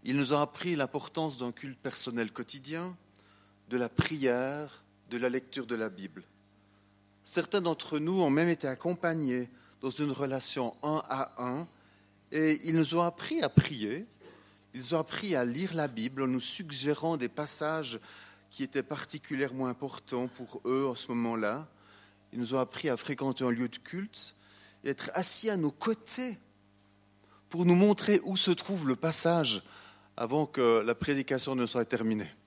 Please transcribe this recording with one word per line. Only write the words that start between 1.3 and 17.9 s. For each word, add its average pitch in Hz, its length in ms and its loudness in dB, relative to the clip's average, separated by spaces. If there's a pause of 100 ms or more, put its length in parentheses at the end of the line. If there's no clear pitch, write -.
d'un 120 160 -6
culte 135 260 -14
personnel 117 540 -6
quotidien, 156 640 -10 (720)
de 123 80 -2
la 123 140 0
prière, 135 920 -2 (280)
de 120 80 -4
la 123 100 0
lecture 127 380 -4
de 120 80 -4
la 110 160 -4
Bible. 92 340 -14 (1000)
Certains 180 360 0
d'entre 160 400 -2
nous 180 200 0
ont 156 100 4
même 156 180 4
été 160 180 0
accompagnés 143 840 -2 (320)
dans 135 100 -4
une 147 200 -4
relation 131 720 -4
un 151 260 -2
à 131 320 -6
un 131 280 -6 (640)
et 156 320 2
ils 160 100 0
nous 160 220 2
ont 170 40 2
appris 175 420 -2
à 143 60 2
prier, 123 580 2 (680)
ils 131 220 -4
ont - 20 2
appris 170 380 -2
à 123 80 2
lire 156 280 -2
la 160 140 0
Bible 131 380 -4
en - 20 0
nous 127 140 0
suggérant 151 760 -2
des 123 120 -2
passages 147 720 -6 (500)